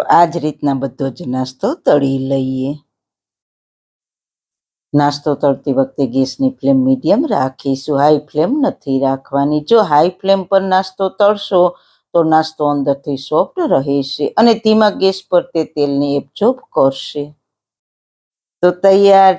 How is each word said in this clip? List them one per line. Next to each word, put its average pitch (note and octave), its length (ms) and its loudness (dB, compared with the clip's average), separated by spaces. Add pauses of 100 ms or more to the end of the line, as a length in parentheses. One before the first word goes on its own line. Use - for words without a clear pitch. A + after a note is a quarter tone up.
આ E3 180 6
જ D#3+ 120 -6
રીતના D3 360 -4
બધો C3+ 360 -6
જ - 160 -16
નાસ્તો B2+ 500 -4
તળી C3+ 480 0
લઈએ. C3 480 -2 (2250)
નાસ્તો D3 420 -2
તળતી C#3 400 -2
વખતે C3+ 320 -2
ગેસની C3+ 460 -2
ફ્લેમ C3+ 260 0
મીડિયમ C3+ 480 0
રાખીશું, C#3 720 -4
હાઈ D3+ 220 4
ફ્લેમ D3+ 380 -2
નથી D#3 420 -2
રાખવાની. C#3 600 -2
જો A3+ 220 2
હાઈ E3+ 340 2
ફ્લેમ F#3+ 280 0
પર F#3+ 180 0
નાસ્તો F#3+ 480 -2
તળશો G3+ 520 0 (520)
તો E3+ 100 4
નાસ્તો D#3 440 0
અંદરથી C#3 500 -4
સોફ્ટ D3+ 400 -4 (100)
રહેશે C#3 680 -2
અને A#3 200 4
ધીમા G#3+ 380 2
ગેસ F#3+ 300 -2
પર F3 240 0
તે E3 200 -4
તેલને C#3+ 480 -2
એબ્ઝોર્બ G#3+ 440 -2 (100)
કરશે. C#3+ 560 -2 (1400)
તો F3+ 100 4
તૈયાર G3 680 4